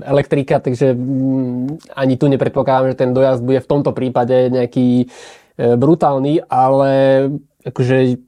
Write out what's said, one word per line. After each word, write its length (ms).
elektrika, 560
takže, 320
mm, 1040
ani 240
tu 80
nepredpokladám, 640
že 80
ten 160
dojazd 240
bude 240
v 80
tomto 240
prípade 560
nejaký, 560
e, 200
brutálny, 680
ale 480
akože 560